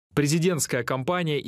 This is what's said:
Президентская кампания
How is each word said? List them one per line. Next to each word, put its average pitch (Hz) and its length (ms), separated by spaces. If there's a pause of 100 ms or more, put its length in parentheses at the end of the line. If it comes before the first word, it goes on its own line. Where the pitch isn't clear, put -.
(140)
Президентская 147 680
кампания 147 640